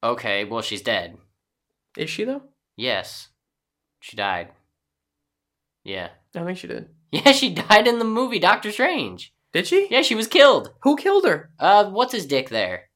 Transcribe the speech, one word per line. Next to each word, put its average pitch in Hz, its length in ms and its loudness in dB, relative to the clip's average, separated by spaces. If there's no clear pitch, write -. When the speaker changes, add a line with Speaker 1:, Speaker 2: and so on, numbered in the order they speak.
Speaker 1:
Okay, 110 400 -2
well, 113 160 -8
she's 104 220 -8
dead. 104 340 -4
Speaker 2:
Is 160 140 -8
she, 208 140 -6
though? 269 180 -6
Speaker 1:
Yes. 107 520 -6
She - 180 -20
died. 92 300 -4
Yeah. 92 260 -10
Speaker 2:
I - 40 -10
don't 170 80 -8
think 180 120 -10
she - 100 -18
did. - 240 -12
Speaker 1:
<laughs> - 60 -20
Yeah, 269 200 4
she 269 220 0
died 214 320 4
in 233 140 2
the 226 40 -2
movie 226 360 -2
Doctor 208 300 2
Strange. 208 640 -4
Speaker 2:
Did 180 120 -2
she? 392 240 2
Speaker 1:
Yeah, 269 120 2
she 254 140 0
was 220 100 -2
killed. 247 560 4
Speaker 2:
Who 302 140 4
killed 392 280 2
her? 165 340 0
Speaker 1:
Uh, 196 300 4
what's 226 240 -2
his 196 140 -6
dick 135 240 -2
there? 92 460 -4